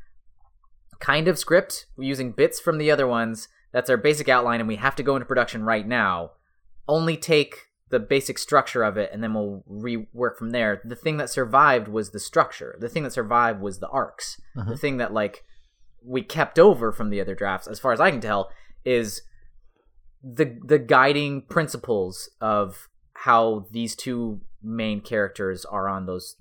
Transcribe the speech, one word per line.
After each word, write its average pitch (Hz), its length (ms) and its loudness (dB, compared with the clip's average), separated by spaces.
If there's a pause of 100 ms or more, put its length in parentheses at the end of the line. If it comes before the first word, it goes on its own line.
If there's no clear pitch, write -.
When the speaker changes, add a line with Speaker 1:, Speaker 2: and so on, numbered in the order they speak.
(1000)
Speaker 1:
kind 156 280 0
of 180 100 4
script - 480 0 (120)
using 131 340 -4
bits 131 280 2
from 160 180 0
the 151 140 2
other 139 160 4
ones. 113 400 -2 (240)
That's 123 180 0
our 123 80 4
basic 147 320 2
outline, 120 320 2
and 110 60 -4
we 110 100 -4
have 131 180 0
to 135 80 -4
go 139 120 2
into 123 100 -4
production 120 380 -2
right 110 240 0
now. 98 440 -2 (560)
Only 165 300 2
take 151 380 2 (340)
the 123 100 2
basic 131 400 0
structure 131 440 2
of 104 140 0
it, 101 160 -2
and 107 100 -8
then 110 100 -4
we'll 101 360 -4
rework 113 680 -6
from 113 140 -8
there." 110 340 0
The 120 100 -10
thing 151 220 -2
that 143 120 -4
survived 127 580 4
was 107 240 -4
the 104 80 -10
structure. - 600 -2
The 117 100 -6
thing 156 140 -4
that 127 100 -8
survived 117 480 2
was 95 180 -6
the - 100 -8
arcs. - 520 -6 (160)
Speaker 2:
Mm-hmm. 110 140 -4
Speaker 1:
The 123 60 -6
thing 143 200 -2
that, 113 160 -4
like, 104 300 -4 (600)
we 127 200 -2
kept - 340 -2
over 139 340 8
from 107 180 0
the 101 120 0
other 95 140 -4
drafts, 98 320 -2
as 107 120 -10
far 131 140 2
as 110 60 2
I 180 120 6
can 123 100 -4
tell, 104 280 -2 (360)
is 120 360 0 (1000)
the, 127 420 -2
the 147 140 4
guiding 143 640 4
principles 110 840 -2 (120)
of 104 460 -2 (260)
how 113 580 2
these 113 240 -6
two 117 460 -6 (220)
main 110 380 -4
characters 98 640 -4
are 98 220 -4
on 95 180 -4
those, 92 360 -8